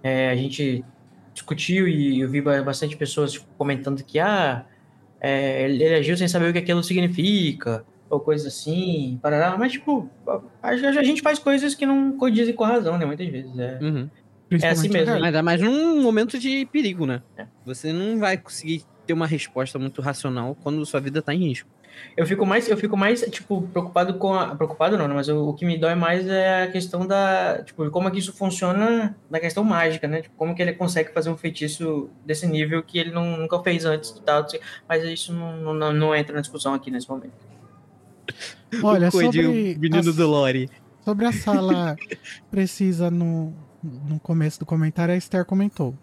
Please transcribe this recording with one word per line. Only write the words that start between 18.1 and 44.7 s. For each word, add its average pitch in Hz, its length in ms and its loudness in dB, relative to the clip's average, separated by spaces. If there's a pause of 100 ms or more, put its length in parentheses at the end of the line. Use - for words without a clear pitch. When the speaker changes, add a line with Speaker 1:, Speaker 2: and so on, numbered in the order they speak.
Speaker 2:
vai 190 180 2
conseguir - 460 -8 (200)
ter - 80 -2
uma 165 140 0
resposta 135 500 -4
muito 131 240 -6
racional 131 640 -4
quando 147 240 -4
sua 143 140 -2
vida 139 200 -4
tá 147 140 -4
em 180 140 0
risco. 123 200 -6 (480)
Speaker 1:
Eu 165 100 2
fico 202 200 0
mais, 220 220 2
eu 214 80 2
fico 214 200 -2
mais, 214 240 2 (100)
tipo, - 380 -4
preocupado 180 460 0
com 190 200 0
a... 185 220 -2
preocupado 160 420 0
não, 160 100 0
né? 143 60 -2
Mas 139 140 -2
o, 151 200 0
o 147 60 -4
que 165 120 -6
me 170 120 0
dói 160 160 2
mais 175 320 2
é 190 380 2
a 185 60 -4
questão 180 360 -4
da, 190 560 2
tipo, - 220 -6
de 151 60 0
como 180 180 0
é - 20 2
que 185 80 -4
isso 185 140 -6
funciona 202 840 0 (140)
na 160 100 -2
questão 170 240 -2
mágica, 165 440 2
né? 160 140 -2
Tipo, - 140 -20
como 165 180 -2
que 175 80 -2
ele 175 100 2
consegue 175 400 0
fazer 165 180 0
um 160 60 -4
feitiço 156 720 -4 (160)
desse 156 220 -4
nível 156 360 0
que 170 160 -6
ele 170 120 -2
não, 170 260 -2
nunca 160 260 -2
fez 170 220 0
antes 156 260 -2
e - 120 -20
tal, 151 220 2
assim, 156 140 -8 (300)
mas 165 160 2
isso 165 280 -6
não, 165 420 -6
não, 151 180 0
não 156 220 4
entra 147 200 -2
na 147 60 -2
discussão 143 340 -4
aqui 135 160 -8
nesse 127 180 -6
momento. 135 240 -10 (1500)
Speaker 3:
Olha, 196 260 6
Speaker 2:
O - 40 6
Coelho, 190 200 6
Speaker 3:
sobre 165 140 4
Speaker 2:
o - 60 4 (280)
menino 160 180 4 (120)
Speaker 3:
as 156 60 0
Speaker 2:
do 165 120 4
lore. 131 400 2 (360)
Speaker 3:
sobre 208 220 0
a 240 60 2
sala 185 640 2 (260)
Speaker 2:
<laughs> - 280 -20
Speaker 3:
precisa 185 600 0
no, 165 420 -2 (300)
no 147 380 -6
começo 160 380 0
do 156 80 -8
comentário, 165 480 0